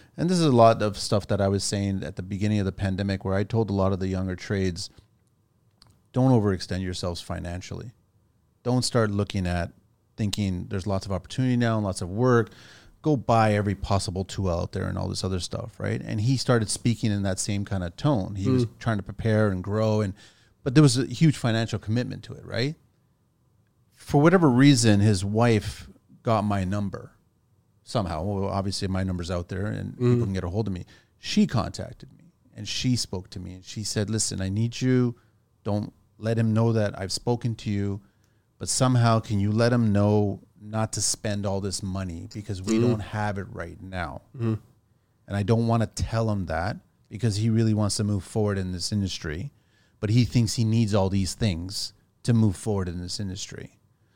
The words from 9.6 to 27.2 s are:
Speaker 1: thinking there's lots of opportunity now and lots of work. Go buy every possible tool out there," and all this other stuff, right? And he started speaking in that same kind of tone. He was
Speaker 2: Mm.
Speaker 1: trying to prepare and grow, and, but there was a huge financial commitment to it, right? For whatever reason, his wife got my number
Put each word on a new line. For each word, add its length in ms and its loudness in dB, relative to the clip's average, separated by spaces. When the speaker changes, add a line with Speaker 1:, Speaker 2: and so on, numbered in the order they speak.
Speaker 1:
thinking 540 -2
there's 180 -6
lots 180 -2
of 60 -8
opportunity 440 -2
now 200 2
and 100 -2
lots 160 -4
of 80 -8
work. 400 4
Go 120 2
buy 380 4
every 220 2
possible 500 -2
tool 240 -2
out 220 -2
there," 160 -4
and 100 -4
all 100 -4
this 160 -4
other 160 -2
stuff, 400 -10
right? 220 -4
And 200 -4
he 160 4
started 340 2
speaking 400 0
in 100 0
that 160 0
same 280 -4
kind 180 -4
of 120 -8
tone. 380 0
He 160 -2
was 160 4
Speaker 2:
Mm. 40 -6
Speaker 1:
trying 180 -2
to 60 -6
prepare 460 2
and 140 -2
grow, 380 0
and, 140 -2
but 100 -4
there 80 8
was 160 6
a 80 0
huge 320 4
financial 400 0
commitment 460 -4
to 100 -14
it, 100 -14
right? 300 -4
For 280 0
whatever 280 6
reason, 500 6
his 260 4
wife 640 0
got 200 0
my 200 0
number 480 -6